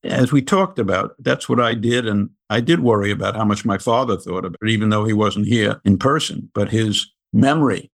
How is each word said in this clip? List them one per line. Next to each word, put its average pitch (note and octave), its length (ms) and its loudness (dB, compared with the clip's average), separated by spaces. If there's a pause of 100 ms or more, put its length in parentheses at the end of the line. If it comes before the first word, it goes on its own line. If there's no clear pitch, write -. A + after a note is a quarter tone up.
As B2+ 280 0
we C#3+ 80 4
talked F#3+ 380 -2
about, F#2+ 400 -2
that's - 300 -4
what B2 120 0
I A#2+ 140 0
did, A#2 320 -2
and G#2 240 0 (180)
I A2+ 120 0
did E3 200 2
worry G#2 300 2
about G2+ 260 -4
how G#2+ 80 -2
much G#2 200 0
my G2+ 120 0
father A#2 400 0
thought F2+ 280 -8
about E2+ 180 -10
it, A2 80 -2
even G#2+ 180 0
though G#2+ 160 2
he A2 80 0
wasn't G#2 340 0
here A2 380 0
in G2 140 4
person, - 560 -2
but G2+ 160 -2
his A2 360 -2 (260)
memory. C3 640 2